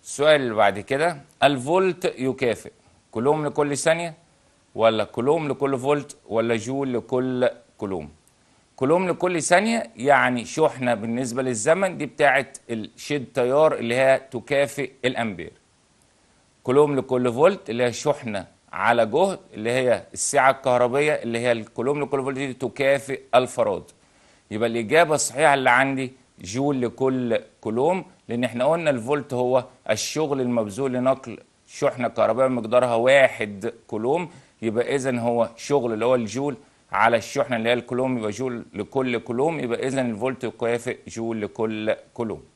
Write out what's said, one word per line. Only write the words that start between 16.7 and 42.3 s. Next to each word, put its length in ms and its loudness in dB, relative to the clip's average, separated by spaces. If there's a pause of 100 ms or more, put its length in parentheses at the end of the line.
لكل 360 0
فولت 380 2
اللي 140 -2
هي 80 0
شحنة 540 -4 (260)
على 340 2
جهد 320 0 (160)
اللي 160 -4
هي 340 0 (100)
السعة 360 2
الكهربية، 600 2
اللي 260 -4
هي 140 2
الكولوم 500 -2
لكل 200 -2
فولت 160 -6
دي 140 -6
تكافئ 680 -2 (140)
الفراد. 480 2 (680)
يبقى 180 -2
الإجابة 460 2
الصحيحة 400 2
اللي 160 2
عندي 420 2 (280)
جول 420 -2
لكل 580 -2 (200)
كولوم، 440 -2 (240)
لأن 160 -4
احنا 200 -2
قلنا 260 2
الفولت 440 -2
هو 300 2 (260)
الشغل 500 -2
المبذول 520 -2
لنقل 460 -2 (280)
شحنة 420 -2
كهربائية 400 2
مقدارها 460 2
واحد 760 2 (140)
كولوم، 440 -4 (320)
يبقى 320 -2
إذن 240 -2
هو 380 0
شغل 360 0
اللي 120 -2
هو 100 4
الجول 420 -2 (360)
على 240 4
الشحنة 400 -2
اللي 120 -2
هي 40 4
الكولوم، 460 -2
يبقى 120 -4
جول 420 -6
لكل 460 -2
كولوم، 420 -2
يبقى 260 -4
إذن 240 -2
الفولت 340 -6
يكافئ 540 -4 (100)
جول 340 -6
لكل 540 -4 (180)
كولوم. 280 -6 (140)